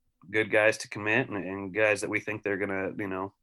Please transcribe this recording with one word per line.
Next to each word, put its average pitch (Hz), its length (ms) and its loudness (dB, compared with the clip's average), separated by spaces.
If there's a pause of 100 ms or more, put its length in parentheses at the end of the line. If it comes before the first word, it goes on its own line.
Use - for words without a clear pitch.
(320)
good 107 180 0
guys 107 300 4
to - 100 -12
commit 110 400 0
and, 107 160 -6
and 95 280 -6
guys 104 280 4
that 101 80 -4
we 104 100 0
think 107 220 -6
they're 101 160 0
gonna, 95 400 -2
you 101 100 -4
know, 95 360 -4